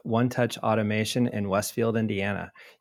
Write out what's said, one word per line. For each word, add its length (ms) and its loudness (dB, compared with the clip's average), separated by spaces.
One 240 2
Touch 300 0
Automation 680 0
in 220 -4
Westfield, 480 0
Indiana. 560 -2